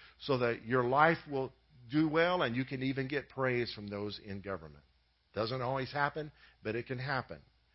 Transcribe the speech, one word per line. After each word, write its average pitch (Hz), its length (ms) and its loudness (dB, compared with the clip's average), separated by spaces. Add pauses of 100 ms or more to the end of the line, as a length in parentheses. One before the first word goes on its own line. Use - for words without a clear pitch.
(180)
so 135 180 2
that 117 280 0
your 123 180 4
life 151 340 6 (100)
will 135 240 -2 (380)
do 151 180 4
well 165 360 4
and 120 120 0
you 131 80 0
can 131 200 -6
even 131 240 -2
get 139 200 -4
praise 123 460 0
from 104 140 -10
those 101 320 -6
in 98 220 -10
government. 80 420 -8 (500)
Doesn't 117 300 -2
always 131 280 -4
happen, 147 400 -2 (300)
but 107 140 -2
it 120 100 -4
can 127 140 -6
happen. 127 420 -6 (340)